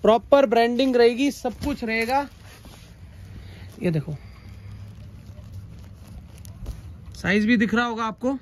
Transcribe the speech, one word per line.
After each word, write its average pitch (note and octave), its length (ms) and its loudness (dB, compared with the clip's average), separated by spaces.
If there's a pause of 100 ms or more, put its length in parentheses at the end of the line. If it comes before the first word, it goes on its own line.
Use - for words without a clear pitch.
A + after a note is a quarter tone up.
Proper A#3 420 6
branding A#3+ 500 2
रहेगी, A#3+ 360 4
सब A3 260 -8
कुछ C4+ 260 -4
रहेगा। A3+ 420 0 (1500)
ये F3+ 100 0
देखो D3+ 260 -4 (3000)
Size G3+ 320 2
भी A#3+ 100 6
दिख G#3+ 180 2
रहा A#3+ 100 2
होगा A#3 220 -4
आपको। B3+ 360 -4